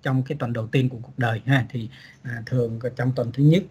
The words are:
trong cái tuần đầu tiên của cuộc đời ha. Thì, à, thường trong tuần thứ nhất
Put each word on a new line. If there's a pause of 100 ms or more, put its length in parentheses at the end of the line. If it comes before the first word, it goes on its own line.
trong
cái
tuần
đầu
tiên
của
cuộc
đời
ha.
Thì, (340)
à,
thường (160)
trong
tuần
thứ
nhất